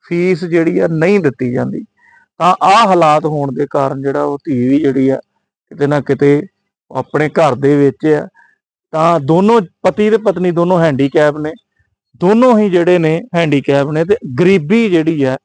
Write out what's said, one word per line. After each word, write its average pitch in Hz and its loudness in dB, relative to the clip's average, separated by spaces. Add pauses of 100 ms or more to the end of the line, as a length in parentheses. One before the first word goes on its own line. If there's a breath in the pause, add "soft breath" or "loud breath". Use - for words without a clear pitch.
ਫੀਸ 175 -2
ਜਿਹੜੀ 170 0
ਆ, 185 0
ਨਹੀਂ 165 0
ਦਿੱਤੀ 127 -2
ਜਾਂਦੀ। 131 -6 (540 soft breath)
ਤਾਂ 170 2
ਆਹ 208 4
ਹਾਲਾਤ 160 2
ਹੋਣ 143 -4
ਦੇ 139 -4
ਕਾਰਨ 135 -4
ਜਿਹੜਾ 139 -4
ਉਹ 143 -4
ਧੀ 127 -2
ਵੀ 139 2
ਜਿਹੜੀ 135 0
ਆ, 135 0 (520)
ਕਿਤੇ 143 -4
ਨਾ 143 0
ਕਿਤੇ 143 0 (460)
ਆਪਣੇ 143 -4
ਘਰ 151 0
ਦੇ 139 0
ਵਿੱਚ 143 0
ਆ। 151 0 (600 soft breath)
ਤਾਂ 160 0
ਦੋਨੋਂ 190 2 (220)
ਪਤੀ 208 0
ਤੇ 220 2
ਪਤਨੀ 185 2
ਦੋਨੋਂ 175 0
ਹੈਂਡੀਕੈਪ 147 0
ਨੇ, 151 -8 (640)
ਦੋਨੋਂ 226 2
ਹੀ 208 2
ਜਿਹੜੇ 175 2
ਨੇ 160 0 (120)
ਹੈਂਡੀਕੈਪ 143 0
ਨੇ, 156 -2
ਤੇ 190 0 (220)
ਗਰੀਬੀ 190 2
ਜਿਹੜੀ 160 0
ਆ 131 -2